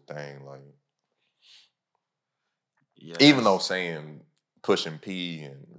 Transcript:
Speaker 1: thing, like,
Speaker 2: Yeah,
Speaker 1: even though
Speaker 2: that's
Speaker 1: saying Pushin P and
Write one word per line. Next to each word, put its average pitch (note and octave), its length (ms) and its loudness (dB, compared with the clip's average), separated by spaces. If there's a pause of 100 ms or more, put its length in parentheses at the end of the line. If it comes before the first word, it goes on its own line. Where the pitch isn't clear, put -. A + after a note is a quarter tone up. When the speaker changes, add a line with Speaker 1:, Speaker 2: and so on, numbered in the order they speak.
Speaker 1:
thing, C#2+ 380 -12
like, C#2 160 -18 (2250)
Speaker 2:
Yeah, - 240 -14
Speaker 1:
even C#3 240 8
though G2 140 6
Speaker 2:
that's - 80 -4
Speaker 1:
saying D#2+ 560 -4 (400)
Pushin F2 400 0
P F2 420 -8
and C#2 220 -16 (140)